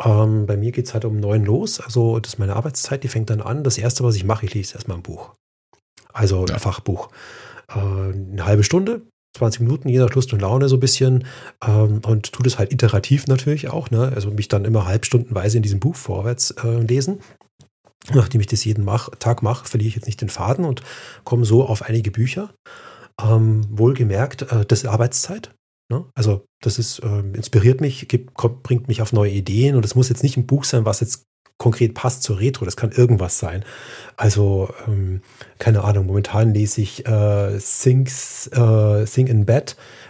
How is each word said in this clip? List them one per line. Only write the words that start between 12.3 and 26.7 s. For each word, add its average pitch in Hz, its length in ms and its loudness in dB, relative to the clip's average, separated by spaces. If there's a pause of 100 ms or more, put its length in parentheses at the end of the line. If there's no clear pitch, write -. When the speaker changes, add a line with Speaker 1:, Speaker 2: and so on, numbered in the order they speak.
Speaker 1:
tu - 120 -4
das 127 160 2
halt 98 120 0
iterativ 120 540 2
natürlich 143 420 0
auch, - 220 -6
ne? 123 240 0
Also 104 160 -4
mich 107 160 -4
dann 98 180 0
immer 107 220 2
halbstundenweise 107 680 0
in 113 80 2
diesem 98 160 -2
Buch 160 160 0
vorwärts, 104 560 -4
äh, 117 280 -2
lesen. 131 400 -2 (960)
Nachdem 120 260 4
ich 101 60 0
das - 180 -2
jeden 107 200 0
mach-, 104 340 -2
Tag 117 240 0
mache, 113 240 -2
verliere 110 220 0
ich 110 80 -6
jetzt 117 100 -10
nicht - 140 -8
den 104 100 -6
Faden 131 340 -2
und 135 180 -4 (420)
komme 120 200 0
so 113 220 4
auf 107 160 -2
einige 110 300 -2
Bücher. 131 380 -4 (720)
Ähm, 110 480 4
wohlgemerkt, 117 720 0
äh, 113 220 0
das 110 200 2
ist 123 40 -4
Arbeitszeit, 120 680 -2 (360)
ne? 120 140 -4 (100)
Also 104 300 0 (180)
das 107 160 -2